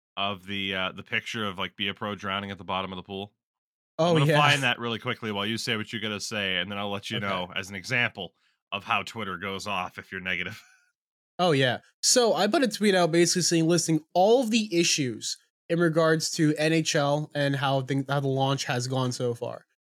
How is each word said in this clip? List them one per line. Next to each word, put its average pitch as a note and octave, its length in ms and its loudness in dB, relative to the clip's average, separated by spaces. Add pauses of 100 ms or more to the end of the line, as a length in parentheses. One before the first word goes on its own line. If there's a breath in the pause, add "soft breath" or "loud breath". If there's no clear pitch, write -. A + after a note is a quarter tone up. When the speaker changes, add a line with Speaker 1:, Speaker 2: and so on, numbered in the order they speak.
(180)
Speaker 1:
of G2 280 -4
the, G2 300 -4
uh, F#2 160 -2
the F#2+ 120 -14
picture A2+ 420 -4
of, F#2+ 120 -6
like, F#2 200 -6
Be G2+ 100 -2
a G2 60 -2
Pro G#2 220 -8
drowning G2 360 -6
at F#2+ 60 -12
the F#2 80 -18
bottom F#2+ 260 -6
of F#2 60 -10
the F2+ 60 -12
pool? G2 300 -12 (640)
Speaker 2:
Oh, E3 120 2
Speaker 1:
I'm D#3+ 100 4
gonna D3+ 140 4
Speaker 2:
yeah. D3 80 4
Speaker 1:
find C#3+ 220 4
that B2 140 2
really A#2 220 -4
quickly A#2 320 -6
while G2+ 140 -2
you A2 120 -2
say A2+ 200 -2
what G#2+ 160 -6
you A2+ 80 -6
gotta G#2+ 180 -6
say, F#2+ 380 -4
and F2+ 120 -2
then G2+ 80 -8
I'll G2+ 140 -4
let G2+ 180 -6
you A2+ 80 -4
Speaker 2:
Okay. G2+ 100 -4
Speaker 1:
know F#2 280 -4
as F#2+ 140 -6
an G2+ 60 -12
example G#2+ 600 -4 (380)
of G2 100 -6
how G#2 200 -2
Twitter F#2+ 340 -8
goes G2 280 -6
off F#2 320 -6
if - 140 -16
you're F#2+ 100 -8
negative. F2+ 460 -6
<laughs> - 60 -20 (680 loud breath)
Speaker 2:
Oh, F3+ 120 4
yeah. C3 300 2 (200 soft breath)
So A#3 320 4
I F3+ 140 2
put C#4 160 2
a A#3+ 40 4
tweet G3+ 280 2
out F3 160 4
basically E3+ 320 4
saying, E3 240 2
"Listing E3 360 2 (120)
all G#3+ 260 6
of A3+ 80 -2
the G#3+ 260 0
issues D3 640 0 (320 soft breath)
in E3+ 100 0
regards D#3+ 520 2
to D3+ 260 2
N D#3 160 2
H E3 220 2
L D3 400 2
and C#3+ 200 0
how C3+ 260 0
thing-, C3+ 280 -2
how C#3+ 120 0
the C#3 60 0
launch C3+ 360 0
has B2 240 -2
gone C3 240 0
so B2 240 -2
far." A#2 320 -10 (240)